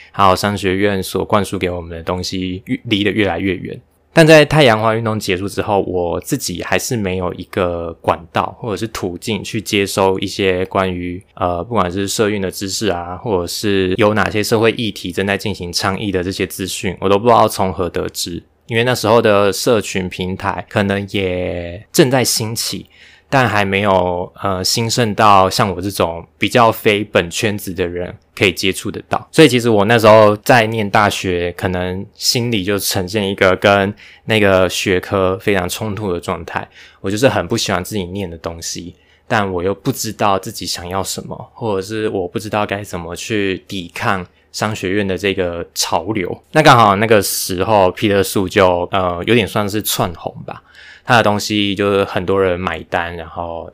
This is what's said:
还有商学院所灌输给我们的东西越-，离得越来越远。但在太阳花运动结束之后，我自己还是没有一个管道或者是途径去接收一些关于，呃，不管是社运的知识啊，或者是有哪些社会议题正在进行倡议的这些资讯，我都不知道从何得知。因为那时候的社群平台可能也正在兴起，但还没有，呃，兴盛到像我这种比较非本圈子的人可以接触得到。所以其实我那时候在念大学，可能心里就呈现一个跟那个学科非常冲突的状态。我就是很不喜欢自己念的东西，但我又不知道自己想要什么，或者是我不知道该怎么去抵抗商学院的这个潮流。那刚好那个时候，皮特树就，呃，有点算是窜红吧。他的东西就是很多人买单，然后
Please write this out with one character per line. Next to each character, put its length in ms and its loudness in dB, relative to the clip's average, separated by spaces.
还 160 4
有 80 6
商 220 -2
学 180 -2
院 260 0
所 220 -4
灌 220 0
输 120 -6
给 120 -2
我 100 -6
们 100 -12
的 140 -12
东 180 -4
西 440 -6
越-， 180 -4
离 220 0
得 60 2
越 140 2
来 140 -2
越 160 -2
远。 240 -10
但 120 8
在 180 10
太 180 4
阳 160 6
花 140 2
运 100 -2
动 160 -2
结 160 -2
束 120 -4
之 120 -6
后， 220 2
我 380 -2
自 180 -4
己 240 -8
还 160 0
是 180 -4
没 220 -2
有 160 -4
一 120 -12
个 480 -2
管 260 -2
道 280 -2
或 100 -8
者 80 -4
是 120 -6
途 280 -6
径 260 -6
去 160 -8
接 280 0
收 320 2
一 80 -6
些 380 0
关 280 0
于， 300 -8
呃， 300 -2
不 100 -10
管 180 0
是 160 -4
社 220 0
运 100 -2
的 120 -4
知 180 -8
识 200 -2
啊， 260 -4
或 260 -2
者 60 -6
是 500 0
有 160 4
哪 160 0
些 140 -2
社 160 0
会 140 4
议 180 -4
题 200 -8
正 140 -2
在 100 0
进 200 -4
行 180 -8
倡 260 -2
议 120 -4
的 100 0
这 80 -4
些 160 -4
资 220 -6
讯， 320 -6
我 100 -2
都 80 6
不 80 -4
知 80 6
道 140 6
从 260 -2
何 160 -4
得 200 -4
知。 340 -10
因 100 -2
为 60 4
那 100 2
时 140 -2
候 120 6
的 320 4
社 300 2
群 260 -4
平 300 -6
台 320 -6
可 140 0
能 260 -2
也 840 -4
正 180 4
在 140 2
兴 320 -2
起， 300 -8
但 180 2
还 180 0
没 160 0
有， 500 2
呃， 220 -2
兴 260 -2
盛 240 0
到 360 6
像 260 0
我 60 -8
这 100 -4
种 340 -4
比 100 -2
较 240 4
非 320 0
本 260 0
圈 280 -2
子 160 -10
的 120 -2
人 300 -8
可 120 0
以 80 2
接 180 -2
触 180 -8
得 200 -8
到。 240 -8
所 100 8
以 60 8
其 100 2
实 100 0
我 140 4
那 160 4
时 80 6
候 300 10
在 300 4
念 220 -2
大 200 4
学， 480 -2
可 100 -2
能 460 -4
心 360 -2
里 140 0
就 160 -2
呈 260 -2
现 240 -2
一 60 -4
个 220 2
跟 360 4
那 140 2
个 300 4
学 280 0
科 400 -2
非 160 -2
常 140 0
冲 260 -6
突 200 -6
的 40 -4
状 280 -8
态。 200 -8
我 100 -4
就 60 -2
是 100 4
很 180 0
不 120 -2
喜 120 -4
欢 140 -2
自 140 -8
己 80 -4
念 240 -8
的 80 -12
东 240 -10
西， 340 -12
但 240 0
我 100 -4
又 140 -2
不 160 -4
知 220 -6
道 260 0
自 100 -10
己 160 -12
想 220 -8
要 160 -4
什 240 -8
么， 260 -14
或 220 -4
者 60 -2
是 260 -4
我 180 -4
不 140 -8
知 100 -10
道 160 0
该 160 -6
怎 160 -10
么 160 -10
去 540 -2
抵 260 -10
抗 320 -4
商 200 -4
学 180 -4
院 140 0
的 120 -2
这 160 0
个 420 -4
潮 380 -2
流。 280 -6
那 80 4
刚 160 8
好 180 6
那 100 2
个 160 6
时 440 -4
候， 260 4
皮 160 -2
特 160 2
树 240 -2
就， 460 4
呃， 340 -2
有 80 4
点 100 4
算 240 -4
是 120 -4
窜 340 -4
红 180 -10
吧。 160 -16
他 140 4
的 60 6
东 140 2
西 380 -2
就 160 2
是 140 4
很 200 -4
多 160 2
人 160 2
买 260 -4
单， 340 -4
然 100 -12
后 460 -10